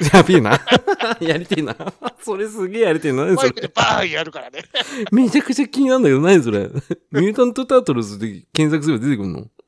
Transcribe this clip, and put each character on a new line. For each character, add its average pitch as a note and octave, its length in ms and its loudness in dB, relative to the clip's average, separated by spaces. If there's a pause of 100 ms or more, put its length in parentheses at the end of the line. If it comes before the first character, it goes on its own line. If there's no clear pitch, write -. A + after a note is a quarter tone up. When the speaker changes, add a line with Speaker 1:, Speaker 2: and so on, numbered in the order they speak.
(120)
Speaker 1:
や F#3+ 100 10
べ F#3 120 2
え E3 60 6
な。 A2+ 200 2 (300)
<laughs> A#3 300 -4
や D#3+ 160 -2
り F3 80 -8
て F#3 140 -4
え D#3+ 40 -2
な。 A#2 120 -6 (480)
そ G#3 140 -8
れ G#3 120 -6
す G#3 200 -8
げ G#3 100 -8
え A#3 40 0
や F#3 100 4
り D#3+ 80 -2
て D#3+ 80 -4
え C3+ 40 0
な。 C3 120 -2
何 F#3 120 2
そ - 60 0
れ？ - 0 -
Speaker 2:
マ B2+ 80 2
イ - 20 -2
ク - 80 -12
で F#3 80 -8
バ - 140 -2 (200)
ー F#3+ 40 -4
ン E3+ 60 -6
や D3+ 100 -4
る D#3+ 80 -12
か D3 100 -14
ら B2 100 -16
ね。 C#3+ 120 -14 (480)
Speaker 1:
め A#3+ 180 4
ち C#4+ 120 2
ゃ - 20 2
く - 100 -4
ち C#4+ 100 -2
ゃ A#3+ 60 -4
気 - 120 -4
に C#4 80 2
な B3+ 60 2
る C4 60 2
ん A#3+ 40 4
だ D#3 60 6
け C3 40 6
ど、 C3+ 60 4
何 E3+ 240 6
そ A#2 80 -2
れ？ G2+ 160 0 (420)
ミ D3 180 0
ュ G#3+ 40 -2
ー - 20 -10
タ B3+ 100 2
ン B3 100 0
ト・ C4 120 -6
タ - 100 2
ー B3 60 4
ト D#3 100 0
ル A#2+ 120 -2
ズ G2+ 160 -12
で G2+ 320 -10
検 D3+ 200 0
索 D3+ 120 -2
す D#3+ 80 0
れ A#2+ 60 -2
ば A2 60 -6
出 C#3+ 60 0
て C3 60 0
く G2+ 80 -6
る G2 40 -6
の？ F2 200 -10 (200)